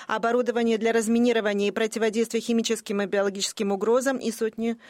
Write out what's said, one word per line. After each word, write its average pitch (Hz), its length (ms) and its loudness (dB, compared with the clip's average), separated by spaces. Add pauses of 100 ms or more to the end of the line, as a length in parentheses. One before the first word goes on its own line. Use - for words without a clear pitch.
оборудование 233 720 0
для 226 140 2
разминирования 220 760 2
и 196 40 -2
противодействия 220 680 0
химическим 226 640 -2
и 196 40 -2
биологическим 196 640 -2
угрозам 240 440 2
и - 160 -4
сотни 226 460 -4 (120)